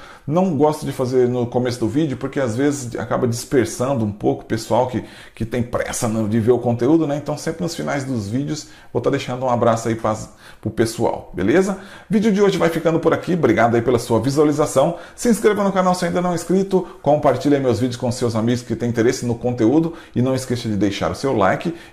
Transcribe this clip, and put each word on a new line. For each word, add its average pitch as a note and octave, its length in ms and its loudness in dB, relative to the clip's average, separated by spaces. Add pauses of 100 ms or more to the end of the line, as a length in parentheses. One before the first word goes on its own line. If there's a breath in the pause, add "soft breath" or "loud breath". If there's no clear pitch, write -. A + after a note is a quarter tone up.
(240 loud breath)
Não E3+ 320 2
gosto D3+ 300 2
de C#3 60 -6
fazer B2 360 2
no B2 200 0
começo B2 320 -2
do A2+ 80 0
vídeo, C3+ 280 0
porque C3+ 220 -6
às B2 160 0
vezes B2+ 400 -2
acaba B2 320 -2
dispersando A#2+ 800 0
um G#2 80 -2
pouco C3 320 -2
o - 20 -20
pessoal A2+ 400 0
que, D3+ 180 -4 (300 loud breath)
que A#2 100 -6
tem A#2+ 200 -4
pressa - 420 -4
no, A2 220 -2
de A2 100 2
ver A2+ 140 4
o B2+ 80 4
conteúdo, B2 480 2
né? C#3+ 80 -2
Então D3 200 -6
sempre E3 280 -6
nos D#3+ 100 -6
finais C#3+ 300 -6
dos A#2+ 240 -6
vídeos C#3+ 400 -6 (280 loud breath)
vou A#2+ 60 -2
tá C#3 80 0
deixando C3 340 -4
um B2+ 60 0
abraço A#2 380 2
aí A#2 60 0
pras, A2 360 -4 (280 loud breath)
pro A2 120 -6
pessoal, - 640 -2
beleza? F#3+ 440 2 (300 loud breath)
Vídeo G#3+ 240 2
de G3 80 2
hoje F#3+ 160 4
vai E3 140 2
ficando D#3+ 280 0
por E3 140 2
aqui. - 220 -2
Obrigado A#2 400 4
aí A#2 80 4
pela C3 160 2
sua A2+ 220 0
visualização. C#3+ 760 2 (180 loud breath)
Se - 140 -2
inscreva G#3 340 2
no G3 80 2
canal F3+ 240 2
se F3+ 120 -2
ainda F3 160 -2
não F3+ 100 0
é - 20 0
inscrito. F#3 520 0 (160 loud breath)
Compartilhe C#3+ 540 2
aí C3+ 40 2
meus B2 180 2
vídeos A#2+ 200 -2
com B2 120 -2
seus A#2 240 -2
amigos A#2 280 0
que A#2 120 -4
têm A#2+ 140 -4
interesse A#2+ 380 0
no A#2+ 80 -2
conteúdo. B2 580 2 (220 loud breath)
E A#2+ 80 2
não C3 120 0
esqueça B2 320 -4
de G#2+ 100 -2
deixar G2 340 0
o G2 40 -4
seu C3+ 220 -2
like A#2 380 0 (180 loud breath)